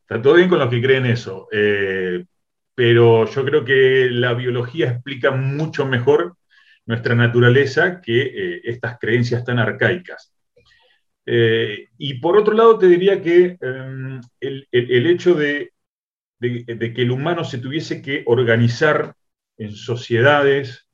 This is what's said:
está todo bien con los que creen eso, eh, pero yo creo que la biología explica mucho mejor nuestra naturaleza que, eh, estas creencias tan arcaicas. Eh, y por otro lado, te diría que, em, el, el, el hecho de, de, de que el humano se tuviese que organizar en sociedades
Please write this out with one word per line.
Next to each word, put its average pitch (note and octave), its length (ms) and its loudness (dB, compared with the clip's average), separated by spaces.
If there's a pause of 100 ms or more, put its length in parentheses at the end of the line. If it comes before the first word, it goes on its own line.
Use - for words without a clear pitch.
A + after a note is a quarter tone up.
está A2+ 200 -8
todo C#3 120 4
bien F3+ 160 4
con E3+ 100 2
los C3 100 0
que A#2+ 120 -2
creen C3 240 2
eso, A#2 460 -4
eh, F#2+ 720 -2 (500)
pero A#2 500 4
yo C3 200 -6
creo C#3+ 180 0
que C3 460 4
la A#2+ 240 0
biología B2 560 -4
explica C3 420 -4
mucho C#3 540 -4
mejor C#3 500 0 (500)
nuestra A#2 300 -2
naturaleza B2 840 2
que, A#2 200 0
eh, F#2 440 -8
estas A#2+ 340 -8
creencias A#2+ 460 -2
tan B2 140 -2
arcaicas. G2+ 760 -4 (920)
Eh, A2+ 640 -2 (120)
y C#3 160 -8
por E3 200 0
otro G#3+ 180 2
lado, A3+ 260 6
te F#3 80 4
diría F3+ 340 4
que, F3 400 2
em, C3 580 -10 (220)
el, C3+ 300 -12
el, B2 200 0
el B2 160 2
hecho F3 280 2
de, D3 360 -4 (680)
de, A#2+ 260 -6
de A2+ 280 -8
que B2 100 -2
el B2 80 0
humano D#3 320 -4
se B2+ 160 -8
tuviese C#3 420 -8
que C#3 240 -8
organizar A#2+ 880 2 (440)
en G#2 140 -12
sociedades B2+ 1200 0